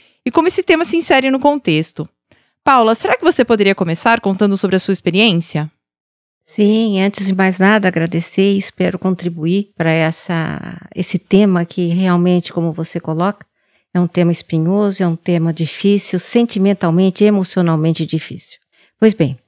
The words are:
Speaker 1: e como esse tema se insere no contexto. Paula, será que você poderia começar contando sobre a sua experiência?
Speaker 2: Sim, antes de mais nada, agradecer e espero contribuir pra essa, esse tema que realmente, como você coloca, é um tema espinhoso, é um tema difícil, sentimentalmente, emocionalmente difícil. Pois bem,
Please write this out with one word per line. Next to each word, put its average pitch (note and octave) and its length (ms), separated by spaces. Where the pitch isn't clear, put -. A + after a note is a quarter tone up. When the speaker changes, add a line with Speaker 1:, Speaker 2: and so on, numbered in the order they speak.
Speaker 1:
e B3+ 40
como E4 200
esse F#4 120
tema E4 220
se E4 140
insere C4+ 340
no C4 80
contexto. F3 680
Paula, A#3 300
será F#4+ 220
que - 80
você D#4 220
poderia G3+ 280
começar E3+ 460
contando G3 380
sobre F#3+ 180
a F#3 40
sua - 120
experiência? E3+ 800
Speaker 2:
Sim, G#3+ 540
antes G3 280
de F#3+ 60
mais F#3+ 260
nada, G3 280
agradecer F3 640
e G3 60
espero F#3 420
contribuir F3+ 760
pra E3 120
essa, D#3+ 680
esse F3+ 240
tema F#3+ 460
que F3 240
realmente, F3 640
como E3 220
você E3 260
coloca, F3 460
é F3+ 80
um F3 60
tema F3 260
espinhoso, F#3+ 680
é F3+ 60
um E3 80
tema E3 380
difícil, F#3 680
sentimentalmente, F#3+ 1040
emocionalmente E3 840
difícil. - 540
Pois G#3+ 140
bem, C3+ 240